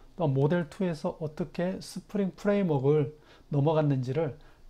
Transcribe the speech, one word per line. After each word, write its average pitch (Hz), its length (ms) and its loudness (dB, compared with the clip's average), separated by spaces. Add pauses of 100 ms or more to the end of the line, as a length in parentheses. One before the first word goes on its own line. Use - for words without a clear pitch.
(180)
또 170 100 0
모델 147 420 2
투에서 175 520 -4
어떻게 175 580 -6
스프링 190 560 -6
프레임워크를 151 840 2 (300)
넘어갔는지를 143 880 2 (320)